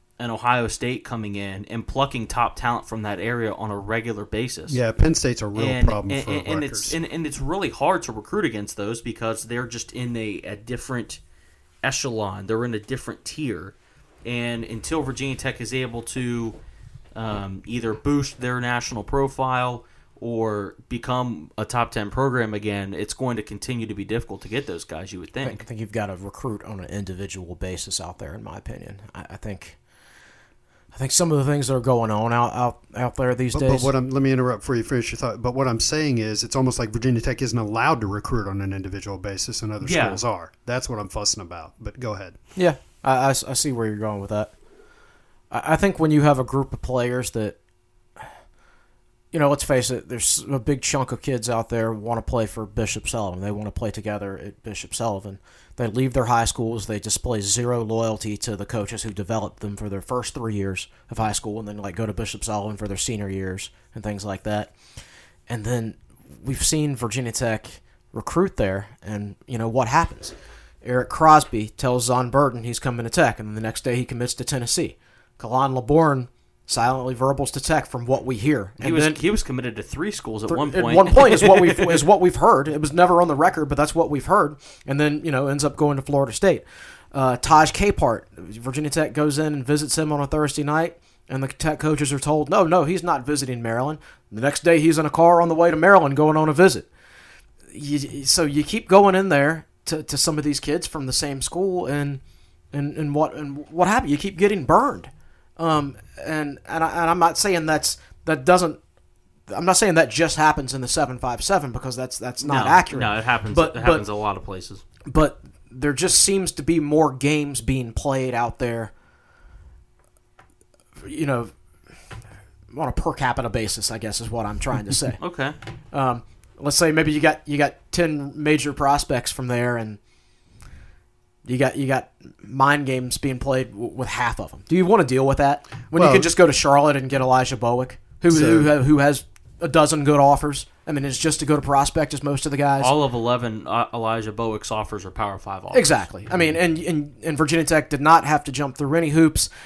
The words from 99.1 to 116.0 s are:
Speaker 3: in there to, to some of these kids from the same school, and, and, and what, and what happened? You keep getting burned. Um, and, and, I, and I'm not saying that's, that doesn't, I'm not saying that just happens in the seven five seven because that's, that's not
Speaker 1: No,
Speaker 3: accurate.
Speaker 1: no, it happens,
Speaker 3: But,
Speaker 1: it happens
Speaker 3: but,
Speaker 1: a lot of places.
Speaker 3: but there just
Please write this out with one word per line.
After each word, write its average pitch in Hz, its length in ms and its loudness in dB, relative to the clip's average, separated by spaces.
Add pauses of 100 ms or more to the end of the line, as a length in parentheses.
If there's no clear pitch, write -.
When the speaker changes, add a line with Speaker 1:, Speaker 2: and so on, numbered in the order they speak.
Speaker 3:
in 190 140 2
there 151 380 2 (180)
to, 160 180 -4
to 143 140 -6
some 151 200 0
of 151 80 -2
these 143 160 -2
kids 160 260 -4
from 139 200 -8
the 127 60 -6
same 139 280 -4
school, 180 460 -2
and, 143 340 -4 (500)
and, 143 240 -4
and 147 180 -4
what, 151 220 0
and 143 340 -10
what 175 200 2
happened? 214 220 2
You 147 60 2
keep 196 200 -6
getting 196 280 4
burned. 165 440 4 (480)
Um, 151 400 0 (280)
and, 151 400 -6
and, 160 180 -2
I, 165 60 0 (120)
and 165 100 2
I'm 175 80 2
not 165 180 4
saying 175 300 2
that's, 156 300 0 (280)
that 151 180 0
doesn't, 180 360 4 (760)
I'm 156 100 -2
not 180 120 6
saying 196 180 4
that 156 140 4
just 156 260 0
happens 151 380 2
in 135 80 -6
the 123 60 -6
seven 127 320 -2
five 123 240 -4
seven 147 280 0
because 127 240 -8
that's, 127 220 -8
that's 123 260 -8
not 135 220 2
Speaker 1:
No, 95 60 4
Speaker 3:
accurate. 165 300 4
Speaker 1:
no, 107 180 0
it 110 40 -4
happens, 110 320 0
Speaker 3:
But, 160 200 2
Speaker 1:
it 117 60 -8
happens 117 260 2
Speaker 3:
but, 104 60 -6
Speaker 1:
a - 20 -4
lot 104 200 -2
of 95 80 -14
places. 95 400 -14 (220)
Speaker 3:
but 147 360 2 (280)
there 139 240 -2
just 165 260 2